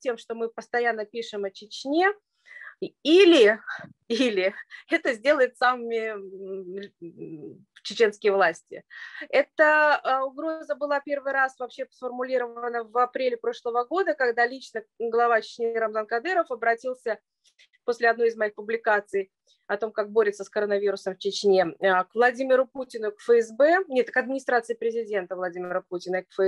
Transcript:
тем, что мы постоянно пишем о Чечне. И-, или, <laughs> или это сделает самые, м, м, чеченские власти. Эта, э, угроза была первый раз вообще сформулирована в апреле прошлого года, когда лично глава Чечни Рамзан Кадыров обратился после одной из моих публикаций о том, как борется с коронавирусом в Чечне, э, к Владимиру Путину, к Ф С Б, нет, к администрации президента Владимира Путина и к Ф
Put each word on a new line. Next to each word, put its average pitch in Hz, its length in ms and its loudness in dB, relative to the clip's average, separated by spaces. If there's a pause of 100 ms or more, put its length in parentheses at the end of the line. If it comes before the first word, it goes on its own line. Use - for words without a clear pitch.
тем, 240 160 -4
что 226 180 -12
мы 226 140 -6
постоянно 233 560 -4
пишем 214 400 -8
о 196 60 -6
Чечне. 294 580 0 (720)
И-, - 220 -12
или, 302 560 8 (200)
<laughs> - 160 -20 (120)
или 214 460 0 (360)
это 320 240 0
сделает 254 440 2
самые, 233 560 0
м, 190 600 -12 (260)
м, 160 640 -16 (180)
чеченские 208 500 0
власти. 180 500 -2 (460)
Эта, 302 760 2
э, 262 220 0
угроза 302 500 -8
была 285 260 -2
первый 277 320 -6
раз 269 260 0
вообще 254 320 -10
сформулирована 240 920 -6
в 220 140 -6
апреле 247 400 0
прошлого 233 480 -4
года, 339 300 0
когда 240 320 2
лично 247 360 -10 (160)
глава 233 420 2
Чечни 233 360 -6
Рамзан 214 300 -4
Кадыров 320 440 -2
обратился 233 680 -4 (680)
после 233 240 2
одной 233 200 2
из 220 80 -4
моих 214 180 -2
публикаций 208 760 -2 (360)
о 202 100 -4
том, 220 140 -6
как 208 200 -4
борется 208 320 2
с - 60 -16
коронавирусом 202 640 -2
в - 40 -20
Чечне, 190 600 2
э, 185 260 2
к - 100 -16
Владимиру 254 520 2
Путину, 240 440 -8
к - 100 -20
Ф - 80 -10
С 226 220 4
Б, 311 360 4
нет, 254 240 0
к - 60 -2
администрации 247 580 -2
президента 214 600 -4
Владимира 180 460 -6
Путина 185 360 -6
и 185 60 -2
к - 80 -20
Ф - 160 -10